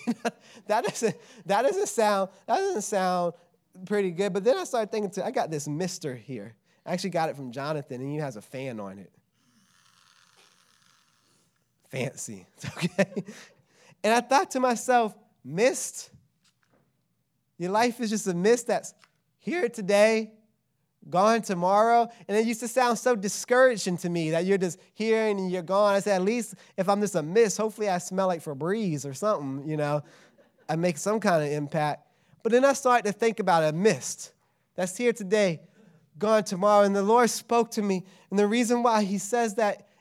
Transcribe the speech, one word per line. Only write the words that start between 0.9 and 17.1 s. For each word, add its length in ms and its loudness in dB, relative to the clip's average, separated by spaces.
that 160 2
doesn't 260 0
sound, 420 0
that 100 2
doesn't 260 -2
sound 520 -2
pretty 240 0
good. 220 -2
But 100 -2
then 160 2
I 60 -6
started 260 -4
thinking, 200 -4
too, 120 -6
I 80 -4
got 180 -2
this 200 -6
mister 460 -6
here. 400 -14
I 80 -8
actually 180 -4
got 180 0
it 80 -8
from 160 -12
Jonathan, 480 -8
and 100 -8
he 60 -6
has 200 -6
a 60 -16
fan 380 -12
on 180 -14
it. 140 -20
Fancy. 640 -10
<laughs> 40 -20
It's 100 -16
okay. 580 -4
And 100 2
I 80 4
thought 320 2
to 80 -2
myself, 540 2
"Mist? 680 -2